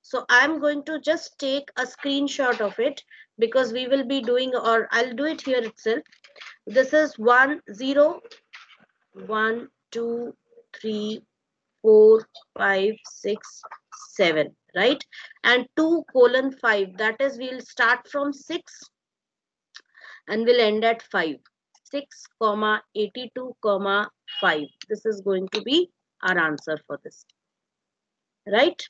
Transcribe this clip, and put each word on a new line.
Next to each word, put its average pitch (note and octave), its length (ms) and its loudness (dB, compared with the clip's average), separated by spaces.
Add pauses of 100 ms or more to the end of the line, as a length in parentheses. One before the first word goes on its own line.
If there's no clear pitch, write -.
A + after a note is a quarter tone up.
So B3 260 -8
I'm C#4 320 4
going D4 240 -2
to D#4 160 -8
just - 380 -4
take C#4 300 -4 (100)
a A#3+ 40 -4
screenshot C4+ 760 -4
of G3+ 180 -4
it C#4 240 -4 (360)
because A3+ 340 0
we B3+ 140 -4
will C4 200 0
be C4+ 140 -2
doing, B3 340 -2
or A3+ 360 0
I'll A#3+ 240 -2
do C4 100 -6
it D#4 160 -6
here B3+ 220 -2
itself. A3+ 380 -6 (680)
This C4 260 2
is D4+ 260 2
one, B3+ 420 4 (120)
zero, C#4 480 0 (1040)
one, A3 420 -4 (220)
two, A#3 440 -6 (440)
three, G#3+ 440 -6 (600)
four, A3 440 10 (300)
five, G3 360 0 (140)
six, - 560 -10 (480)
seven, D#3 440 0 (220)
right? B3+ 260 0 (400)
And B3 240 2 (100)
two D#4+ 360 0
colon C4 480 4
five, G3+ 380 0
that A3 220 -2
is, C4+ 180 -2
we'll B3+ 220 -10
start A#3+ 480 -2
from C#4+ 240 -4
six - 460 -12 (1500)
and A3 160 -2
we'll A#3+ 160 4
end G#3+ 240 2
at A3+ 260 0
five. D#3+ 260 -2 (540)
Six, - 320 -10 (180)
comma, G#3+ 420 0 (120)
eighty-two, B3 680 -8
comma, G3+ 460 0 (320)
five. D#3 260 0 (220)
This G#3 180 -8
is G3+ 160 -4
going F#3+ 320 -2
to G#3 80 -4
be D4+ 280 0 (320)
our F#3 160 0
answer D#3 480 -4
for C#3+ 160 -12
this, - 220 -20 (1200)
right? A3 440 2